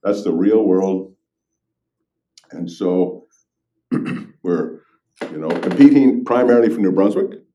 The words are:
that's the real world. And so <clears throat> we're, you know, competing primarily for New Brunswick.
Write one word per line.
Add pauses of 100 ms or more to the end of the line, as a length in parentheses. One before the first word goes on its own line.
that's
the
real
world. (1400)
And
so (640)
<clears throat>
we're, (500)
you
know,
competing
primarily
for
New
Brunswick. (140)